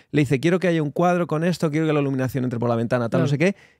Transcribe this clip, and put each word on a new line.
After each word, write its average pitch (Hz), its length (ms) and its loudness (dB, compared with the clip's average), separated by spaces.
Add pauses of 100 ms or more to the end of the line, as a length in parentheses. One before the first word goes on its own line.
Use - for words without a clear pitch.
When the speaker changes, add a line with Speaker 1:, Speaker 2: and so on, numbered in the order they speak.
(100)
Speaker 1:
le 151 120 2
dice, 135 180 0
"Quiero 170 180 2
que 180 100 -2
haya 165 140 0
un 147 80 -4
cuadro 175 360 0
con 156 180 -2
esto, 170 260 0
quiero 156 160 0
que 156 60 2
la 147 80 0
iluminación 131 440 -2
entre 123 140 -2
por 120 100 -2
la 117 80 2
ventana, 117 320 0
tal, - 120 0
no - 60 2
Speaker 2:
Claro. - 40 0
Speaker 1:
sé 139 80 0
qué", 180 180 0 (240)